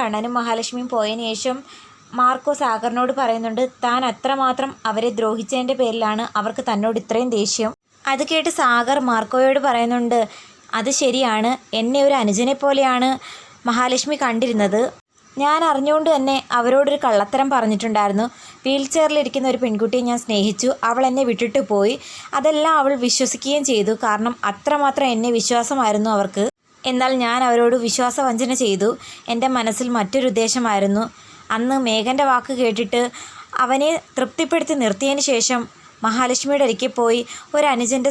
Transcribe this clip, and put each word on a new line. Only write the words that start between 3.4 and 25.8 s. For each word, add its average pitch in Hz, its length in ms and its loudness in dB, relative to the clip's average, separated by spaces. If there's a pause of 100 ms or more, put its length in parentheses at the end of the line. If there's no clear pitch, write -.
താൻ 240 140 0 (100)
അത്രമാത്രം 269 600 -2 (180)
അവരെ 226 200 -2 (100)
ദ്രോഹിച്ചതിൻ്റെ 233 600 -2
പേരിലാണ് 226 440 -2 (160)
അവർക്ക് 220 300 -6
തന്നോട് 220 320 0
ഇത്രയും 233 360 -2
ദേഷ്യം. 214 320 -2 (400)
അത് 269 180 0
കേട്ട് 320 280 0
സാഗർ 247 400 2 (100)
മാർക്കോയോട് 254 580 2
പറയുന്നുണ്ട്, 240 520 2 (640)
അത് 226 180 -2
ശരിയാണ്, 247 540 2 (280)
എന്നെ 247 280 0
ഒരു 277 120 4
അനുജനെ 226 420 0
പോലെയാണ് 262 460 2 (600)
മഹാലക്ഷ്മി 254 560 0
കണ്ടിരുന്നത്. 226 580 2 (640)
ഞാൻ 302 160 2 (100)
അറിഞ്ഞുകൊണ്ട് 302 460 2
തന്നെ 269 200 0 (220)
അവരോടൊരു 277 480 2
കള്ളത്തരം 233 480 2
പറഞ്ഞിട്ടുണ്ടായിരുന്നു. 214 720 0 (400)
വീൽ 277 180 0 (120)
ചെയറിലിരിക്കുന്ന 285 560 0
ഒരു 254 120 -2
പെൺകുട്ടിയെ 226 460 0
ഞാൻ 240 140 -2
സ്നേഹിച്ചു, 214 460 0 (200)
അവൾ 240 200 0
എന്നെ 262 200 0
വിട്ടിട്ട് 233 320 0 (100)
പോയി. 208 240 2 (440)
അതെല്ലാം 311 420 2
അവൾ 269 120 2 (120)
വിശ്വസിക്കുകയും 269 640 -2
ചെയ്തു. 214 340 2
കാരണം 220 320 0 (160)
അത്രമാത്രം 285 640 0
എന്നെ 233 220 0
വിശ്വാസമായിരുന്നു 226 800 0